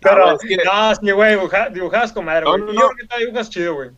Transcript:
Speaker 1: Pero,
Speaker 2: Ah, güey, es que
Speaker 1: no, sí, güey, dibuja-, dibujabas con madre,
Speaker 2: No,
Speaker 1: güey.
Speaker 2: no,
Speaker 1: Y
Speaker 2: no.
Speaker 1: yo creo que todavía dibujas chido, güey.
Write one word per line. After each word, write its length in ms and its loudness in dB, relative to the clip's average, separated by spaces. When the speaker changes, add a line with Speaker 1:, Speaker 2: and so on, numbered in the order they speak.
Speaker 1:
Pero, 280 6
Speaker 2:
Ah, 60 2
güey, 180 -6
es 60 -2
que 60 2
Speaker 1:
no, 300 2
sí, 180 -4
güey, 240 4
dibuja-, 340 -2
dibujabas 420 -4
con 120 -8
madre, 200 -2
Speaker 2:
No, 80 2
Speaker 1:
güey. 100 0
Speaker 2:
no, 100 -8
Speaker 1:
Y 40 -4
Speaker 2:
no. 60 -2
Speaker 1:
yo 60 4
creo 100 -8
que 80 -20
todavía 200 -6
dibujas 240 -8
chido, 240 -6
güey. 240 -10